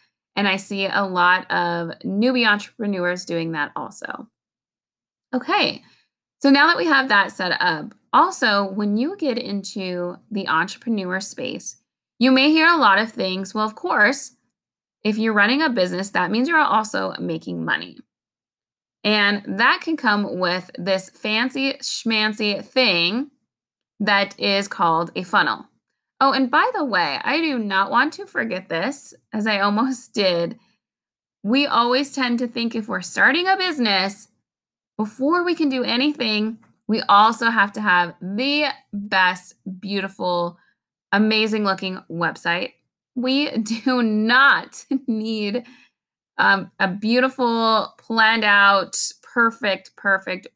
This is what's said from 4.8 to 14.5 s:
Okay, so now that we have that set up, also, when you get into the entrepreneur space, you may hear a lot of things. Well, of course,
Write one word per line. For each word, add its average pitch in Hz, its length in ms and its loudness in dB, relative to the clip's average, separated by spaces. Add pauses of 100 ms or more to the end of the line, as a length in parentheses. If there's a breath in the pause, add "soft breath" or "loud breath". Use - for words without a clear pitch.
Okay, 269 500 -2 (580 soft breath)
so 277 80 6
now 277 180 8
that 339 100 4
we - 80 -2
have 277 220 2
that 202 240 4
set 185 300 -4
up, 160 320 -2 (180)
also, 294 600 2
when 208 260 -2
you 311 200 -2
get 269 200 -2
into 185 800 -6 (140)
the 196 160 -6
entrepreneur 185 720 -2
space, - 580 -8 (420)
you 254 120 6
may 262 180 6
hear 320 180 6
a 339 100 4
lot 277 200 6
of 226 140 0
things. 190 420 -6
Well, 214 120 -2
of 220 100 -6
course, 285 560 0 (720)